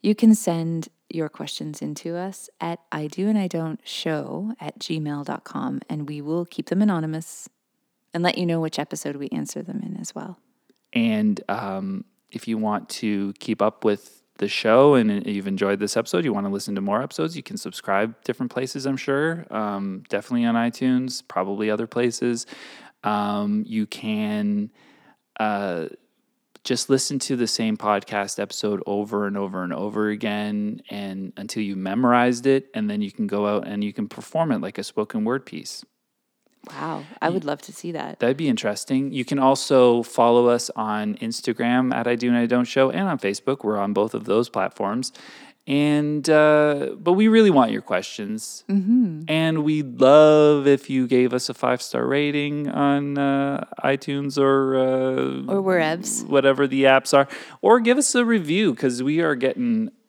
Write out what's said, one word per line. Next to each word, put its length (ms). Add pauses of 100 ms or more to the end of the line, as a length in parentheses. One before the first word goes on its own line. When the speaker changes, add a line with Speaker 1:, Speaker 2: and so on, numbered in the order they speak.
Speaker 1:
you 120
can 220
send 540 (200)
your 200
questions 520
in 140
to 200
us 340 (120)
at 180 (120)
I 160
do 200
and 100
I 100
don't 360
show 760
at 200
gmail 460
dot 180
com, 460
and 180
we 140
will 240
keep 220
them 160
anonymous 680 (640)
and 100
let 140
you 80
know 140
which 180
episode 380
we 140
answer 340
them 200
in 140
as 160
well. 260 (540)
Speaker 2:
And, 560
um, 560 (260)
if 160
you 100
want 320
to 500
keep 220
up 220
with 380 (160)
the 100
show 480
and 320
you've 200
enjoyed 320
this 180
episode, 280
you 80
wanna 160
listen 260
to 60
more 220
episodes, 320
you 80
can 140
subscribe 680
different 280
places, 360
I'm 100
sure. 540
Um, 580
definitely 360
on 100
iTunes, 720
probably 420
other 180
places. 580 (580)
Um, 640
you 180
can, 840 (680)
uh, 480 (760)
just 260
listen 300
to 160
the 120
same 300
podcast 600
episode 480
over 400
and 100
over 260
and 100
over 360
again 800
and 480
until 260
you 120
memorized 720
it, 260
and 160
then 120
you 100
can 160
go 200
out 200
and 160
you 100
can 160
perform 420
it 100
like 180
a 40
spoken 400
word 220
piece. 400 (840)
Speaker 1:
Wow. 380 (160)
I 80
Speaker 2:
Ye- 60
Speaker 1:
would 100
love 180
to 100
see 200
that. 260
Speaker 2:
That'd 160
be 140
interesting. 640
You 100
can 160
also 640
follow 440
us 280
on 400
Instagram 800
at 100
I 100
Do 120
and 100
I 100
Don't 180
Show 260
and 160
on 100
Facebook. 460
We're 140
on 160
both 200
of 120
those 240
platforms. 640 (520)
And, 640
uh, 680
but 160
we 140
really 240
want 200
your 120
questions. 840
Speaker 1:
Mm-hmm. 600
Speaker 2:
And 360
we'd 380
love 640
if 220
you 180
gave 260
us 140
a 60
five-star 540
rating 600
on, 520
uh, 460 (180)
iTunes 540
or, 380
uh, 800
Speaker 1:
Or 80
wherever. 400 (240)
Speaker 2:
whatever 420
the 180
apps 300
are. 120 (340)
Or 180
give 200
us 160
a 100
review, 480
'cause 300
we 180
are 140
getting 560 (180)